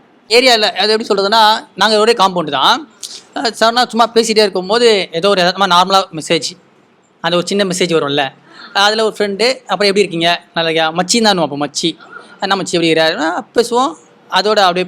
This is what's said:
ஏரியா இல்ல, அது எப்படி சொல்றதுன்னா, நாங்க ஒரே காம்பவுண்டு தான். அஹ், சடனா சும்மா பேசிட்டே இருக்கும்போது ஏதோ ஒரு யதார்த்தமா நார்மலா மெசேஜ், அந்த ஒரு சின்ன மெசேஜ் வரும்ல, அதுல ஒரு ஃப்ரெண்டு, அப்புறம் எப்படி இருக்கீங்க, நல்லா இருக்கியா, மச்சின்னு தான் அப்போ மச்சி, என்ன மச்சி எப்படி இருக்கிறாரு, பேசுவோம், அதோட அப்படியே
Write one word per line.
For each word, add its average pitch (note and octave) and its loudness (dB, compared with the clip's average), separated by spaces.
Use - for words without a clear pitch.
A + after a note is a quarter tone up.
ஏரியா B3 4
இல்ல, G#3+ 2
அது G3 -2
எப்படி A3 -2
சொல்றதுன்னா, G3+ 2
நாங்க G#3 2
ஒரே G#3+ 4
காம்பவுண்டு F3+ 0
தான். E3 2
அஹ், B3+ -4
சடனா A#3 0
சும்மா A3+ 0
பேசிட்டே A3 2
இருக்கும்போது F#3+ 0
ஏதோ E3+ -2
ஒரு G3 2
யதார்த்தமா F#3 0
நார்மலா F#3 4
மெசேஜ், D#3 -4
அந்த E3+ -2
ஒரு F3 -2
சின்ன G3+ -2
மெசேஜ் F3+ -4
வரும்ல, D3 0
அதுல G#3+ 0
ஒரு G#3 -2
ஃப்ரெண்டு, G3+ -2
அப்புறம் G3+ -2
எப்படி G3 2
இருக்கீங்க, E3+ -2
நல்லா E3 -2
இருக்கியா, D#3+ 0
மச்சின்னு F#3 0
தான் F#3 2
அப்போ C#3 -8
மச்சி, D3 -4
என்ன G3 -2
மச்சி F#3 -4
எப்படி E3 0
இருக்கிறாரு, D#3+ 0
பேசுவோம், B3 0
அதோட G#3 2
அப்படியே F3+ 2